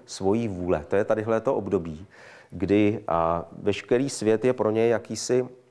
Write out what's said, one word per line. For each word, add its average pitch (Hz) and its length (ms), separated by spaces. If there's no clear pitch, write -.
svojí 110 420
vůle. 90 400
To - 80
je 104 80
tadyhle 110 380
to 135 140
období, 90 520
kdy, 101 580
a, 82 440
veškerý 120 580
svět 110 360
je 127 80
pro 107 180
něj 113 180
jakýsi, 117 580